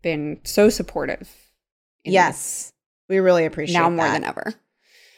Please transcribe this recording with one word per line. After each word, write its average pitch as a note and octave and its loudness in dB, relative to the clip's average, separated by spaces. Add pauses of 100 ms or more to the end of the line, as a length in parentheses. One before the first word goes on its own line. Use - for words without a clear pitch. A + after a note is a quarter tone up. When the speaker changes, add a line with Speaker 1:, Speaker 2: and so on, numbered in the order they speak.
Speaker 1:
been D3+ -4
so G#3 4
supportive - -6 (760)
in F#3 -2
Speaker 2:
Yes. F3 4
Speaker 1:
this. - -10 (360)
Speaker 2:
We F#3+ 0
really F3+ 4
appreciate D#3 -4
Speaker 1:
Now E3+ 4
more E3 -2
Speaker 2:
that. G#2 0
Speaker 1:
than - 0
ever. - -8 (640)